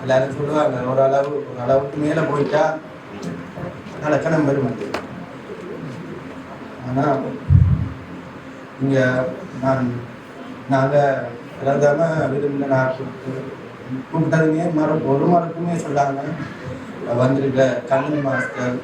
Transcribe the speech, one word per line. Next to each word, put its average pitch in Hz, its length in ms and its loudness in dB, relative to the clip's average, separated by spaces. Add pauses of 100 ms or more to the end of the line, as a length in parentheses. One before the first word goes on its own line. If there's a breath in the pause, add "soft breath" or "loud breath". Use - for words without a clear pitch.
எல்லாரும் 131 360 2
சொல்லுவாங்க, 143 420 2 (120)
ஒரு 135 140 6
அளவு, 139 240 4 (200)
ஒரு 123 140 -8
அளவுக்கு 135 400 2
மேல 160 160 2 (100)
போயிட்டா 143 320 2 (1400)
நடக்க 151 340 2
நம்பர் 139 280 4
மாட்டேங்குது. - 400 -4 (1800)
ஆனா 135 160 2 (1800)
இங்க 135 160 4 (640)
நான், 127 240 2 (840)
நாங்க 139 240 4 (680)
இறந்தாம 147 380 4 (320)
விரும்பின 139 400 0
நான் 131 240 2
கூப்பிட்டு, 131 340 -8 (800)
கூப்பிட்டதுமே 160 540 4 (120)
மறு-, 151 260 2 (100)
ஒரு 143 200 2
மறுப்புமே 170 420 0 (100)
சொல்லாம 139 380 0 (1000)
வந்திருக்க 135 400 4 (280)
கண்ணன் 143 380 2
மாஸ்டர் 127 560 -2